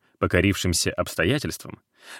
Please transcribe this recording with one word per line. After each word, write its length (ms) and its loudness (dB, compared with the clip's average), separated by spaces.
покорившимся 720 2
обстоятельствам. 880 -2